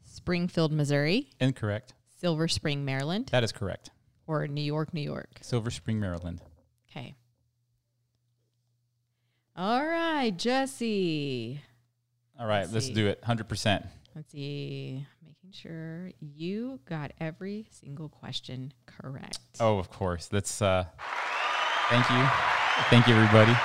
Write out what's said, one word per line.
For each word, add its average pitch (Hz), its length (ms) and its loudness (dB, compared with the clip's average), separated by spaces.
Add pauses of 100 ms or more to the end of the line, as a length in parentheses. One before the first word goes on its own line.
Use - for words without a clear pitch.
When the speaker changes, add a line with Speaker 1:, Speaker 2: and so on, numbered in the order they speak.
Speaker 1:
Springfield, 175 640 -2
Missouri? 147 600 2 (100)
Speaker 2:
Incorrect. 110 540 -2 (260)
Speaker 1:
Silver 165 260 0
Spring, 143 380 -2
Maryland? 143 480 -2
Speaker 2:
That 123 100 4
is 110 80 0
correct. - 400 -8 (380)
Speaker 1:
Or 151 180 -2
New 147 160 -6
York, 151 320 -4
New 156 60 -4
York? - 400 -8
Speaker 2:
Silver 120 320 -2
Spring, - 260 -4
Maryland. 87 420 -4 (500)
Speaker 1:
Okay. 139 260 -14 (2500)
All 233 300 0
right, 320 500 0
Jesse. 170 1200 -2 (800)
Speaker 2:
All 117 80 -8
right, 104 160 2
Speaker 1:
Let's 90 100 -6
Speaker 2:
let's 110 140 0
Speaker 1:
see. 131 80 -6
Speaker 2:
do 107 120 4
it. 98 160 0
Hundred 110 260 -2
percent. 98 380 0 (300)
Speaker 1:
Let's 156 160 -16
see. 139 760 -8 (180)
Making 185 280 -20
sure 165 680 -12
you 190 680 -8
got 151 340 -8
every 190 500 -10
single 143 380 -14
question 131 640 -12 (140)
correct. - 520 -14 (220)
Speaker 2:
Oh, 110 180 6
of 92 120 -4
course. 87 420 -4
Let's, - 280 -2
uh, 92 240 4 (1040)
thank 120 220 4
you. 127 160 4 (640)
Thank 120 160 8
you, 117 80 8
everybody. 110 380 8 (120)